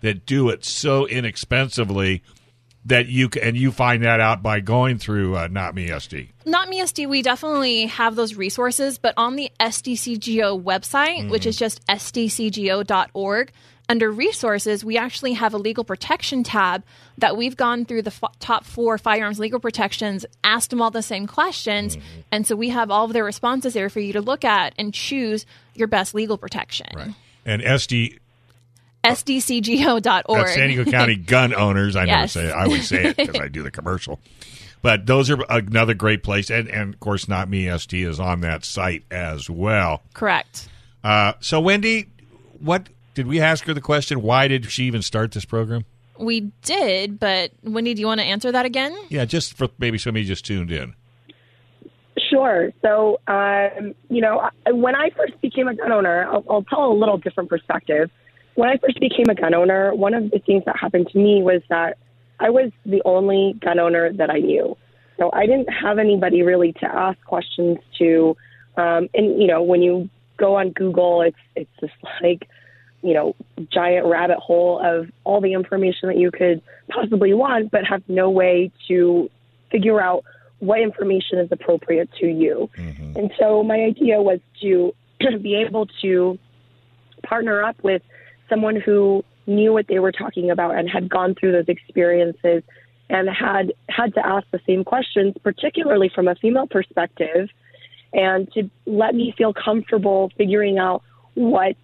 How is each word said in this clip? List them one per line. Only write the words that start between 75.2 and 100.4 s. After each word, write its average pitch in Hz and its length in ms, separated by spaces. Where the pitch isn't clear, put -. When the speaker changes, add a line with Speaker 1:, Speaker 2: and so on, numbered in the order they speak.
Speaker 3:
all 202 160
the 196 120
information 185 560
that 180 100
you 180 120
could 175 320
possibly 208 440
want, 233 360
but 196 140
have 196 240
no 185 220
way 180 400
to 175 400
figure 214 300
out 180 240
what 208 200
information 196 580
is 175 120
appropriate 170 580
to 170 60
you. 160 520
Speaker 1:
Mm-hmm. 151 400
Speaker 3:
And 202 200
so 214 260
my 220 160
idea 220 420
was 185 160
to 180 320
<clears throat> 233 240
be 202 140
able 214 300
to 185 360
partner 220 400
up 226 200
with 190 200
someone 214 280
who 202 480
knew 208 260
what 214 160
they 190 100
were 185 140
talking 175 380
about 170 260
and 170 120
had 180 200
gone 185 260
through 190 180
those 170 160
experiences 175 920
and 190 180
had, 190 440
had 220 260
to 208 100
ask 196 280
the - 140
same 185 180
questions, 202 580
particularly 214 720
from 180 140
a 180 80
female 240 300
perspective, 175 840
and 190 400
to 202 180
let 220 280
me 240 220
feel 220 160
comfortable 196 840
figuring 202 420